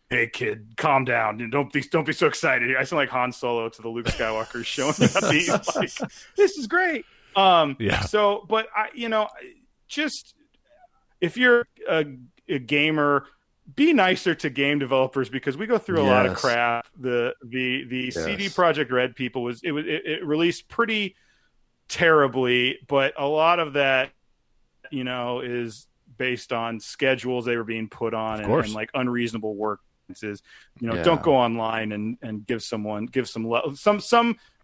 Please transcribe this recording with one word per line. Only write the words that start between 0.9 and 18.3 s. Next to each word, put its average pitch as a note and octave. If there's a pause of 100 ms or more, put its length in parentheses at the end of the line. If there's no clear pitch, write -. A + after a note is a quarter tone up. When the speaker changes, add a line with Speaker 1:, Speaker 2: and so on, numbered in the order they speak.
Speaker 1:
down. A#2
Don't C#3+
be, C#3+
don't D3+
be D#3
so D#3
excited." C3
I C3
sound D#3
like C3+
Han B2
Solo A#2
to A2+
the A2+
Luke A2+
Skywalker A2+
<laughs> -
showing C#3
up. G3
He's -
like, - (260)
"This G4
is C4
great." E4+ (300)
Um, F3
Speaker 2:
Yeah. G2+
Speaker 1:
so, G#3
but A3
I, G#3+
you A#3
know, G#3+ (640)
just - (840)
if E3+
you're A#3+ (220)
a, D#3+ (420)
a D3
gamer, D3 (500)
be D4+
nicer F#3
to -
game C#3
developers C3
because C3
we G3+
go A#3
through F3
a C#3+
lot B2+
of F#2+
Speaker 3:
Yes. -
Speaker 1:
crap. A#2 (100)
The, B2
the, B2+
the B2+
C D#3+